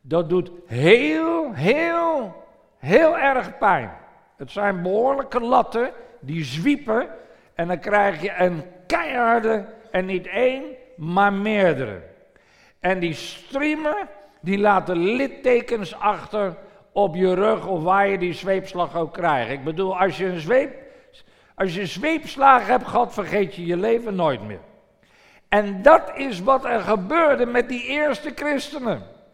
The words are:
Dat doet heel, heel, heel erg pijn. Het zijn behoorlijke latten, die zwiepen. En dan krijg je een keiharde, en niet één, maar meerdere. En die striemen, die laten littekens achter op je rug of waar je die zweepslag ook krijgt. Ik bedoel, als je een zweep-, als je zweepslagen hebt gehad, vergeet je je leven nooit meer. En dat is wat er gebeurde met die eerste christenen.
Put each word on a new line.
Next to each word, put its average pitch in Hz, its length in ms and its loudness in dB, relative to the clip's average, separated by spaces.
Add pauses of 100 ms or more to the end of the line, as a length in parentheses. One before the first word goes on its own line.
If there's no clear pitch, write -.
Dat 160 280 -2
doet 180 220 0 (160)
heel, 294 840 2
heel, 302 920 0 (340)
heel 311 400 4
erg 262 400 0
pijn. 156 320 2 (460)
Het 135 140 -14
zijn 196 320 -2
behoorlijke 247 580 0
latten, 240 500 0 (300)
die 156 240 -6
zwiepen. 214 640 -2 (460)
En 170 140 -4
dan 180 100 -2
krijg 202 440 2
je 190 140 -6
een 180 280 0 (220)
keiharde, 233 800 0 (240)
en 185 160 -2
niet 185 200 -4
één, 254 360 0 (340)
maar 180 360 2
meerdere. 175 720 0 (760)
En 185 180 0
die 170 160 -2
striemen, 302 920 -6 (320)
die 190 180 -2
laten 190 380 2
littekens 226 1000 -2
achter 196 580 -2 (360)
op 202 220 0
je 185 200 2
rug 202 320 0
of 180 160 -4
waar 196 260 2
je 196 100 0
die 175 160 -2
zweepslag 180 640 -4
ook 165 160 -4
krijgt. 143 380 0
Ik 135 140 -8
bedoel, 180 340 -4
als 185 180 2
je 185 100 -4
een 180 140 -4
zweep-, 247 420 0 (720)
als 190 200 -2
je 190 120 -4
zweepslagen 269 800 2
hebt 247 200 2
gehad, 233 280 0
vergeet 185 400 -2
je 175 120 -8
je 175 100 -2
leven 226 380 0
nooit 151 280 0
meer. 104 180 -12 (920)
En 202 280 0
dat 302 320 8
is 262 260 -6
wat 254 240 2
er 240 160 -2
gebeurde 233 680 2
met 240 220 -2
die 247 140 -6
eerste 285 520 -2
christenen. 262 680 -4 (320)